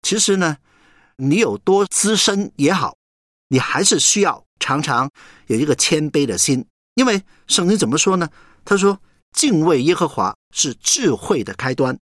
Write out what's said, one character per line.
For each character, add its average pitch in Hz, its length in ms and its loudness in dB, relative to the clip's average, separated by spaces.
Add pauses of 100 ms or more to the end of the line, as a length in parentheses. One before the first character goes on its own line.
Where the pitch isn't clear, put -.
其 - 140 -2
实 208 200 0
呢， 165 200 -2 (600)
你 139 200 0
有 131 220 0
多 196 280 2
资 214 300 -2
深 202 380 -2
也 143 180 2
好， 156 240 -4 (520)
你 131 100 0
还 131 240 -2
是 196 160 2
需 - 220 0
要 180 240 -2 (160)
常 135 200 -2
常 135 300 -2 (380)
有 110 100 0
一 135 60 0
个 147 100 0
谦 151 380 0
卑 143 120 2
的 107 140 -4
心。 127 260 0 (300)
因 254 100 2
为 214 160 2 (280)
圣 175 200 2
经 214 80 4
怎 156 120 0
么 127 100 0
说 190 180 2
呢？ 170 120 -2 (360)
他 202 120 0
说 196 200 2 (380)
，“敬 202 300 2
畏 156 180 4
耶 156 100 2
和 180 140 0
华 104 300 -4 (180)
是 - 200 0
智 - 380 0
慧 123 300 -2
的 98 120 -10
开 131 200 -4
端。” 127 280 -2